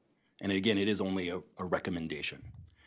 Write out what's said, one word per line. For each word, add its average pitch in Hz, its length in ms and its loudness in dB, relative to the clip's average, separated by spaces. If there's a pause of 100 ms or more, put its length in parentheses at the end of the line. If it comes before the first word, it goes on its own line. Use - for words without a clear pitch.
(420)
And 98 100 0
again, 98 260 4
it 101 100 4
is 104 140 2
only 95 260 0
a, 87 120 -2 (180)
a 98 80 -4
recommendation. 80 760 -2 (440)